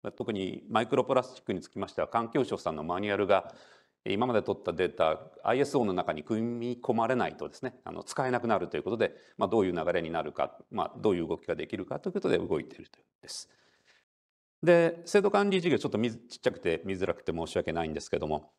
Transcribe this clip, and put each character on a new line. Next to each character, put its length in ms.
特 200
に 360
マ 140
イ 40
ク 100
ロ 80
プ 100
ラ 80
ス 120
チ 60
ッ 40
ク 100
に 80
つ 60
き 100
ま 100
し 60
て 80
は、 60
環 220
境 140
省 140
さ 120
ん 60
の 80
マ 160
ニ 80
ュ 60
ア 20
ル 100
が、 280
今 200
ま 40
で 80
取 160
っ 60
た 100
デ 160
ー 60
タ、 260
ア 120
イ 60
エ 40
ス 120
オ 40
ー 40
の 80
中 200
に 100
組 180
み 400
込 140
ま 140
れ 80
な 100
い 100
と 120
で 60
す 100
ね、 180
あ 80
の、 140
使 220
え 40
な 100
く 60
な 100
る 120
と 80
い 40
う 40
こ 60
と 80
で、 180
ま 100
あ、 20
ど 120
う 60
い 40
う 20
流 200
れ 80
に 100
な 120
る 100
か、 240
ま 140
あ、 140
ど 120
う 60
い 40
う 60
動 120
き 80
が 100
で 100
き 100
る 100
か 120
と 100
い 20
う 20
こ 80
と 80
で 100
動 220
い 60
て 100
い 20
る 100
と 120
い 20
う 20
こ 120
と 60
で 80
す。 200
で、 440
制 160
度 100
管 180
理 100
事 100
業、 80
ち 80
ょ 20
っ 20
と 80
見-、 140
ち 240
っ 40
ち 60
ゃ 60
く 80
て 240
見 100
づ 120
ら 80
く 100
て 80
申 160
し 80
訳 160
な 120
い 40
ん 60
で 60
す 80
け 120
ど 80
も 300